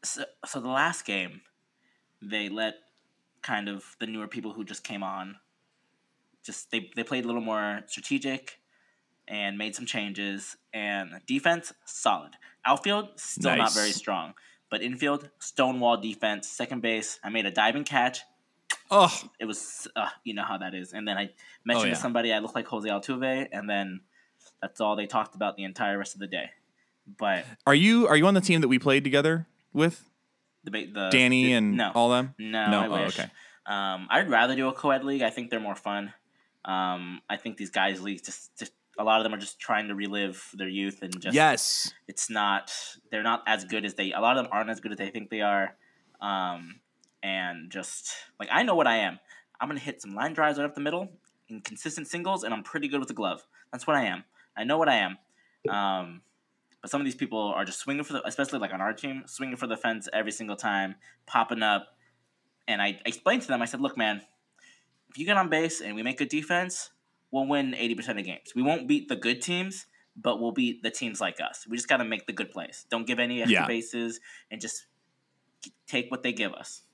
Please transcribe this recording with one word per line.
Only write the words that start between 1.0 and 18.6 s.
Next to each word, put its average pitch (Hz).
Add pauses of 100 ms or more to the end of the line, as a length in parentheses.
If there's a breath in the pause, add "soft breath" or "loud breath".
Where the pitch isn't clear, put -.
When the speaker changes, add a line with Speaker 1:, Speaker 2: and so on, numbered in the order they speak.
Speaker 1:
game, 95 (800)
they 104
let 107 (680)
kind 104
of 98
the 117
newer 110
people 110
who 110
just 107
came 101
on, 95 (1040)
just -
they, 107
they 117
played 127
a 117
little 117
more 104
strategic - (680)
and 101
made 104
some 123
changes. 101 (160)
And 101
defense, 170 (120)
solid. 90 (340 soft breath)
Outfield, 202 (100)
still -
not -
Speaker 2:
Nice. 110
Speaker 1:
very 107
strong. 92 (360 soft breath)
But 110
infield, 143 (100)
stonewall 127
defense. 107
Second 123
base, 110
I 101
made 110
a 98
diving 117
catch. 127 (720)